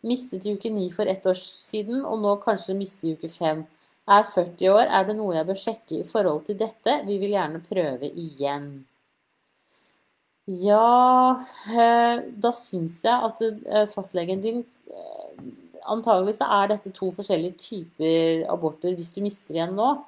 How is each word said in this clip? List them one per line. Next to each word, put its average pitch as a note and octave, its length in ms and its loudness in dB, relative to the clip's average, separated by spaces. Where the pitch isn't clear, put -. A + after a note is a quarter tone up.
Mistet A3 400 -4
i G#3 140 -4
uke A3 140 -6
ni F#3+ 200 -4
for G#3 160 -2
ett F#3+ 220 -4
år F#3 100 0
siden, A3+ 640 -8
og A3 160 -4
nå G3+ 240 2
kanskje F#3+ 320 -2
miste F#3+ 320 -8
i D#3+ 80 -2
uke E3 160 -12
fem. D#3+ 320 -2
Er G#3 240 6
førti F3+ 400 0
år, G#3 240 6
er F#3+ 160 4
det G#3+ 80 -4
noe G3 220 -2
jeg D#3+ 100 -2
bør G3 120 -4
sjekke - 420 -6
i F3+ 60 -8
forhold E3 420 0
til G3+ 100 -6
dette? A3+ 380 -2
Vi G3+ 140 -2
vil G3+ 160 -2
gjerne D#3+ 260 -4
prøve D3 480 -4
igjen. C#3+ 540 -6
Ja, B3 880 6
eh, A#3 540 4
da A#3 160 2
synes E3+ 540 -6
jeg A3+ 100 4
at, - 180 -10
eh, G#3+ 400 0
fastlegen F#3 560 -4
din, A#3 220 -4
eh, - 540 -16
antagelig G#3+ 480 2
så - 160 0
er G3+ 220 4
dette G#3 180 -6
to F#3+ 240 -6
forskjellige F3+ 460 -2
typer E3 920 0
aborter E3 440 -4
hvis E3+ 200 -12
du G3+ 80 -6
mister G3+ 320 -8
igjen E3+ 240 -2
nå. C#4+ 280 0